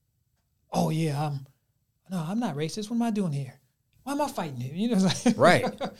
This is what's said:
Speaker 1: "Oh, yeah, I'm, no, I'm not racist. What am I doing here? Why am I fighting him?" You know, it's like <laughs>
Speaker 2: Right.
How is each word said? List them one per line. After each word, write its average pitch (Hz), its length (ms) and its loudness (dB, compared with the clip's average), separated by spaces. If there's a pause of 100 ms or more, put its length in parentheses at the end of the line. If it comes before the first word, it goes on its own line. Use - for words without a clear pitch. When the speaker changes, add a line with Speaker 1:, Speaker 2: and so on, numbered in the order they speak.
(720)
Speaker 1:
"Oh, 175 180 2
yeah, 156 360 0
I'm, 139 200 -6 (640)
no, 185 80 -4
I'm 170 200 -4
not 214 160 -2
racist. 160 360 -6
What 233 60 -2
am 226 60 0
I 233 80 0
doing 202 220 0
here? 139 260 -6 (460)
Why 262 80 -6
am 285 80 -2
I 285 80 0
fighting 143 320 -8
him?" 131 160 -8
You 214 140 -2
know, 190 140 4
it's - 220 0
like 233 80 6
<laughs> - 40 -4
Speaker 2:
Right. 139 260 8 (360)